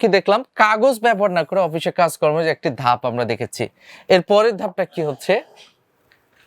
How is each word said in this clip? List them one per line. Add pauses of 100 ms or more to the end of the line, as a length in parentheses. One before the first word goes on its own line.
কি (100)
দেখলাম, (220)
কাগজ (100)
ব্যবহার
না
করে
অফিসে
কাজকর্ম
যে
একটি (120)
ধাপ (100)
আমরা
দেখেছি। (500)
এর
পরের
ধাপটা (100)
কি
হচ্ছে, (1120)